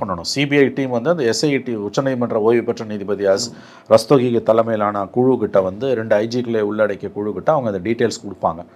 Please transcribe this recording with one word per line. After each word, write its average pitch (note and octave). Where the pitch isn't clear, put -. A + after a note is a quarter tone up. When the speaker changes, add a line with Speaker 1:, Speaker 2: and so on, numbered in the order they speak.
Speaker 1:
பண்ணணும். F2+
சி C#3+
பி C#3+
ஐ C#3
டீம் C3
வந்து B2
அந்த E3+
எஸ் A2+
ஐ C#3
டி, A#2+
உச்சநீதிமன்ற A#2+
ஓய்வு A2+
பெற்ற A2+
நீதிபதி G2+
எஸ் G2+
Speaker 2:
ம். -
Speaker 1:
ரஸ்தோகிக்கு A#2+
தலைமையிலான A2
குழு B2
கிட்ட G2+
வந்து, G#2
ரெண்டு A2
ஐ A2
ஜிக்களை A#2
உள்ளடக்கிய G#2
குழு G#2
கிட்ட F2+
அவங்க B2+
அந்த G2
டீட்டெயில்ஸ் A#2
கொடுப்பாங்க. E2+